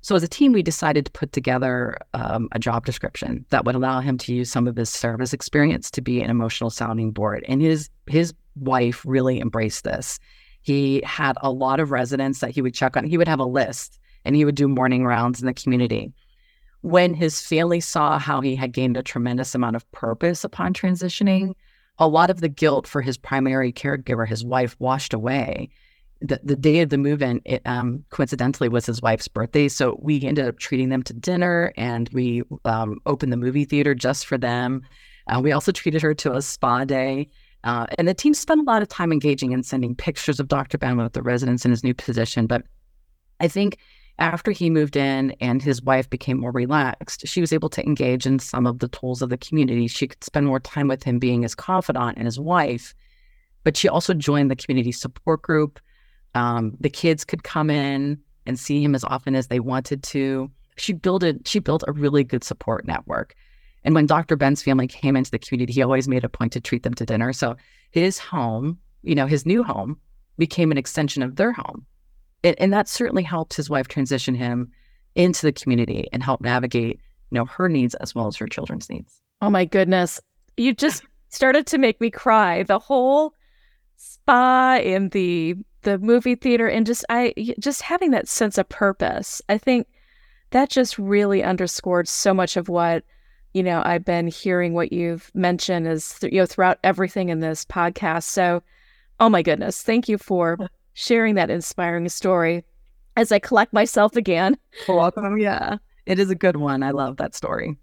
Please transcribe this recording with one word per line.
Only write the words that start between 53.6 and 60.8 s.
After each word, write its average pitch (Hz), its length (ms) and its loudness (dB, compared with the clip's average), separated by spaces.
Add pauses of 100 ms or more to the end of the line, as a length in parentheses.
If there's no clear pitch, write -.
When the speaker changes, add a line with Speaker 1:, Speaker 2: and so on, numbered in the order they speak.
Speaker 1:
but 151 120 2
she - 120 2
also 170 260 2
joined 143 360 2
the 131 60 -2
community 127 360 -2
support - 500 -4
group. 151 360 0 (560)
Um, 117 460 -2
the 147 100 0
kids 160 340 0
could - 200 -8
come 156 260 -2
in 143 480 -2 (280)
and 127 120 -4
see 147 240 0
him 147 120 4
as 123 100 -2
often 131 300 -4
as 131 140 -2
they 127 120 -2
wanted 131 440 -4
to. 135 460 -4 (260)
She - 160 -6